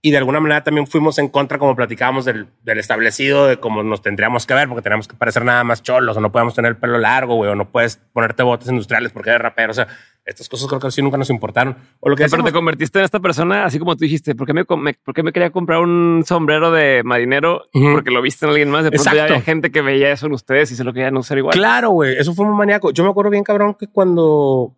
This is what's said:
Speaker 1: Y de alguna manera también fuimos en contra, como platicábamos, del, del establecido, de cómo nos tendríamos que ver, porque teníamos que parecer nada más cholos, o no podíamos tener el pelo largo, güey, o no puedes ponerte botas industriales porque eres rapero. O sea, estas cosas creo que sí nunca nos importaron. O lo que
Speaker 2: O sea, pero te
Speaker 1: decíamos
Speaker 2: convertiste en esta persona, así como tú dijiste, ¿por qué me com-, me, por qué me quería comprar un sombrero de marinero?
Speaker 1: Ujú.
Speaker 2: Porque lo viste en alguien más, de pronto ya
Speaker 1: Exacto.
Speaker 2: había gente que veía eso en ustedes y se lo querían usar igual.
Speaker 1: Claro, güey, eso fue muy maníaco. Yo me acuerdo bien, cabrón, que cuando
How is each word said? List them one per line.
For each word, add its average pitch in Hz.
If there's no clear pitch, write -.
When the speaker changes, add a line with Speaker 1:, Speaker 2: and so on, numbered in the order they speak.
Speaker 1:
Y 151
de 139
alguna 135
manera 151
también 147
fuimos 156
en 143
contra, 139
como 135
platicábamos, 123
del, 110
del 110
establecido, 135
de 127
cómo 110
nos 107
tendríamos 107
que 131
ver, 139
porque 120
teníamos 107
que -
parecer 117
nada 120
más 120
cholos, 117
o 107
no 104
podíamos 117
tener 117
el 113
pelo 120
largo, 120
güey, 104
o 101
no 98
puedes 117
ponerte 113
botas 123
industriales 117
porque 110
eres 117
rapero. 113
O -
sea, 117
estas -
cosas 131
creo 139
que 131
sí 143
nunca 139
nos 139
importaron. 120
O -
lo 143
que 143
Speaker 2:
O 151
sea, -
pero -
te 214
Speaker 1:
decíamos 160
Speaker 2:
convertiste 160
en 196
esta 208
persona, 180
así 143
como 170
tú 160
dijiste, 147
¿por 127
qué 143
me 170
com-, 160
me, 143
por -
qué 160
me 160
quería 175
comprar 165
un 170
sombrero 160
de 143
marinero? 131
Speaker 1:
Ujú. 143
Speaker 2:
Porque 143
lo 123
viste 131
en 151
alguien 147
más, 156
de 156
pronto 143
ya -
Speaker 1:
Exacto. 151
Speaker 2:
había 135
gente 160
que 151
veía 139
eso 143
en 151
ustedes 135
y 123
se 123
lo 120
querían 135
usar 131
igual. 135
Speaker 1:
Claro, 233
güey, 143
eso 147
fue 202
muy 208
maníaco. 202
Yo 160
me 196
acuerdo 202
bien, 202
cabrón, 208
que 208
cuando 151